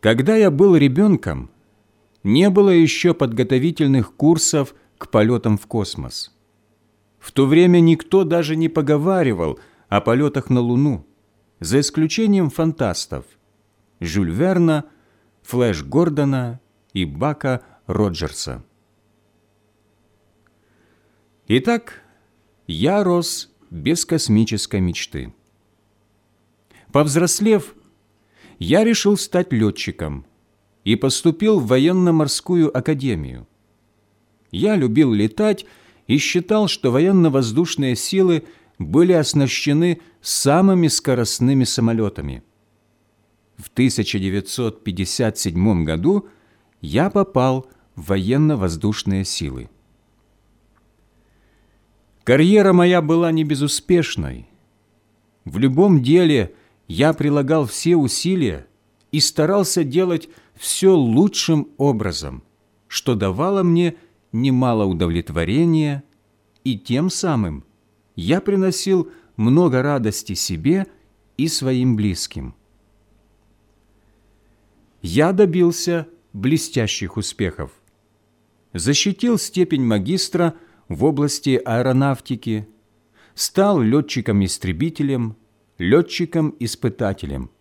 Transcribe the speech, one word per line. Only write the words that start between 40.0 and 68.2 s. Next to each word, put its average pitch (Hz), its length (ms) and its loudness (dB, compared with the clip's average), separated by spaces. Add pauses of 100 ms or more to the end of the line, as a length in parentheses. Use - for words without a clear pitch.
самыми 175 680 2
скоростными 127 760 0
самолетами. 107 800 -2 (1120)
В - 140 -20
тысяча 113 500 -2
девятьсот 98 640 -6
пятьдесят 98 540 -4
седьмом 90 480 0
году 92 420 -2 (540)
я 117 280 -2
попал 131 560 -2 (300)
в 76 140 -16
военно-воздушные 98 1120 -2
силы. 65 460 -8 (2500)
Карьера 185 480 6
моя 180 280 4
была 165 300 0
не 160 140 0
безуспешной. 139 1040 -2 (960)
В 139 120 -8
любом 135 460 4
деле 147 500 2 (340)
я 143 260 0
прилагал 147 520 0
все 165 300 0
усилия 143 680 -2 (460)
и 151 80 -2
старался 175 640 0
делать 170 440 -2 (280)
все - 400 2
лучшим 147 840 2
образом, 92 640 -4 (440)
что - 260 -4
давало 190 480 -2
мне 170 340 2 (360)
немало 123 540 0
удовлетворения, 95 1200 -2 (600)
и 120 160 -4
тем 151 320 -2
самым 104 520 -4 (520)
я 123 260 -2